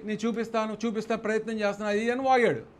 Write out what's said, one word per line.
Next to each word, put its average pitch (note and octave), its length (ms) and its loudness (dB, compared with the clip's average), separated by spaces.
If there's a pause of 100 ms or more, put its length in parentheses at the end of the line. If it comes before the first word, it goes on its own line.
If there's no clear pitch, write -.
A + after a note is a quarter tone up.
నేను G#3+ 180 -4
చూపిస్తాను, A3 480 -2 (100)
చూపిస్తా A3 320 -2 (100)
ప్రయత్నం A3 380 -2
చేస్తున్నా, G#3 380 0
ఇది A#3 140 0
అని C4 120 -2
వాగాడు. A3+ 360 4 (180)